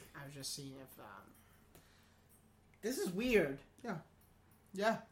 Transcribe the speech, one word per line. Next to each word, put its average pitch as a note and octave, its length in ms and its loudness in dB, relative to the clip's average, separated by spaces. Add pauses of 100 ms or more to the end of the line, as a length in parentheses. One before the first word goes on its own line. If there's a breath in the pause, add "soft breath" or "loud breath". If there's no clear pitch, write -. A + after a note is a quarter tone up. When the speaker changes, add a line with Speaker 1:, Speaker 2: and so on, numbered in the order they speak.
(180)
Speaker 1:
I C#3 60 -10
was C#3+ 80 -12
just C3+ 220 -6
seeing C#3 260 -8
if, - 180 -18
um, G2+ 260 -14 (1600 loud breath)
this B3 160 0
is F4+ 140 2
weird. F#3 480 4 (240)
Speaker 2:
Yeah. G#3+ 140 -4 (760)
Yeah, G#3 240 4 (140)